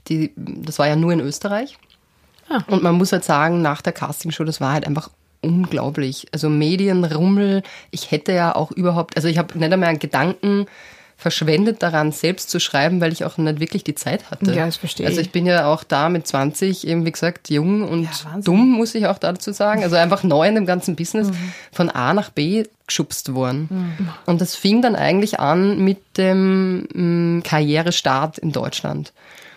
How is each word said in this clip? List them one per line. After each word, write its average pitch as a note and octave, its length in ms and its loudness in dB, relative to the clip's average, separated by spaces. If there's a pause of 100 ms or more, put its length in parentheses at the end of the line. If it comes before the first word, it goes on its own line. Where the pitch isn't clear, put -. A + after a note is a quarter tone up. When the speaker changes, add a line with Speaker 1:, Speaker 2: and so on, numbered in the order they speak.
Speaker 1:
die, D#3 300 -2
das - 420 -8
war C#3+ 80 2
ja D3+ 80 2
nur E3 160 4
in E3 80 2
Österreich. G3+ 580 -4 (720)
Speaker 2:
Ah. C#4+ 180 0
Speaker 1:
Und F#3+ 140 2
man E3+ 140 4
muss F#3 160 2
halt F3+ 140 0
sagen, E3 360 2
nach D3+ 200 0
der E3+ 120 -2
Castingshow, D#3 520 -6
das D#3 160 -6
war C3+ 120 0
halt - 140 -2
einfach D3+ 220 -4 (340)
unglaublich. D3+ 880 -2
Also D#3 180 -2
Medienrummel, F#3 1120 2 (260)
ich - 220 -12
hätte G3+ 200 -2
ja F3 240 2
auch D#3 160 -2
überhaupt, F3 440 -2
also D#3+ 120 0
ich E3+ 120 2
hab E3 160 -4
nicht E3 180 0
einmal F#3 160 2
einen D#3+ 80 0
Gedanken F#3+ 680 0 (500)
verschwendet E3+ 640 0
daran, D#3 300 2
selbst E3 400 -4
zu F3 80 -2
schreiben, E3+ 420 0
weil E3 100 0
ich D#3+ 140 -6
auch D#3+ 140 -8
nicht D#3 200 0
wirklich E3 240 -4
die D3 120 -6
Zeit - 340 -6
hatte. F#3+ 240 -2
Speaker 2:
Ja, E3 140 0
das E3 100 -4
verstehe - 300 -6
Speaker 1:
Also F3 120 -2
Speaker 2:
ich. D#3+ 80 -2
Speaker 1:
ich - 40 -18
bin F3 160 0
ja F3 180 2
auch D#3 180 0
da D3+ 260 0
mit F3 180 -2
zwanzig D3+ 600 -2
eben, E3 200 0
wie E3 40 -2
gesagt, - 380 -4
jung F3+ 400 0
und E3 140 -2
Speaker 3:
Ja, D#3+ 60 -6 (160)
Wahnsinn. E3+ 180 -10
Speaker 1:
dumm, G3+ 280 6
muss A3+ 220 2
ich G#3 140 0
auch F#3+ 100 0
dazu F3+ 340 -4
sagen. G#3 320 0
Also E3+ 120 2
einfach E3+ 260 4
neu E3 260 4
in G#3 60 4
dem G#3+ 140 0
ganzen F3+ 280 -2
Business G3 340 -2
Speaker 3:
Mhm. F3+ 240 -4 (180)
Speaker 1:
von E3+ 180 0
A B2+ 240 0
nach G3+ 160 0
B F#3 360 0 (200)
geschubst - 480 -4
worden. C3 380 -2
Speaker 3:
Mhm. F3 380 -4 (180)
Speaker 1:
Und F3 140 2
das F3+ 140 -2
fing G#3+ 280 4
dann A#3 120 4
eigentlich F3+ 440 2
an F3+ 440 2
mit G3 360 0
dem, F#3+ 760 2
mm, E3+ 500 2
Karrierestart D3+ 920 0
in D#3+ 140 -4
Deutschland. D3 600 -6 (460)